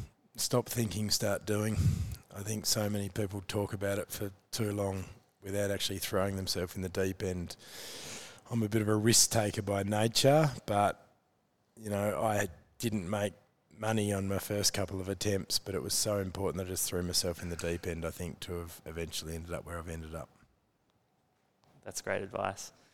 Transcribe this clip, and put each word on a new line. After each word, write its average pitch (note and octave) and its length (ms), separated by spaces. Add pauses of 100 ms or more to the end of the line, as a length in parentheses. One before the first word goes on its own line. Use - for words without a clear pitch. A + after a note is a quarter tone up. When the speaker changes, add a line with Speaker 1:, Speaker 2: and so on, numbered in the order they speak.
(360)
Speaker 1:
Stop - 340
thinking, G#2+ 400
start G2+ 340
doing. G#2+ 320 (580)
I G2+ 60
think G#2+ 240
so G#2+ 240
many G2+ 220
people G2 360
talk G2+ 280
about G2+ 240
it - 120
for G2+ 220 (200)
too G#2 200
long G2 320 (400)
without G2+ 260
actually G2 280
throwing G2 380
themselves F2+ 400
in F#2 60
the F#2 60
deep F#2+ 340
end. F2+ 340 (920)
I'm A#2 120
a G#2+ 80
bit A2 100
of G#2 80
a G#2+ 80
risk G#2+ 340
taker G#2+ 320
by G2 200
nature, A#2 680 (140)
but, G2+ 420 (680)
you A2 140
know, G2+ 300
I G#2 280 (300)
didn't G#2+ 300
make G2+ 260 (440)
money G#2+ 360
on G2 140
my G2 100
first G2+ 340
couple G2 260
of F#2+ 120
attempts, G2 480
but G2 160
it F2+ 80
was F2 120
so G#2 240
important F#2 460
that F2+ 40
I - 20
just F2+ 180
threw F2+ 140
myself F2 400
in F2 80
the E2+ 60
deep E2+ 300
end, E2 200
I E2 40
think, F2 300
to - 200
have E2+ 260
eventually D#2+ 480
ended E2 180
up D2+ 140
where E2+ 120
I've E2+ 120
ended D#2+ 240
up. D#2 160 (1500)
Speaker 2:
That's G2 160
great G2+ 220
advice. G2+ 500 (220)